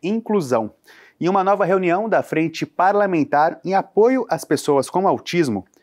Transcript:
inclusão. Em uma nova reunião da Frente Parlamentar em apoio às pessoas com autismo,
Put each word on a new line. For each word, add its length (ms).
inclusão. 720
Em 60
uma 140
nova 220
reunião 440
da 140
Frente 420
Parlamentar 960
em 120
apoio 520
às 160
pessoas 460
com 180
autismo, 560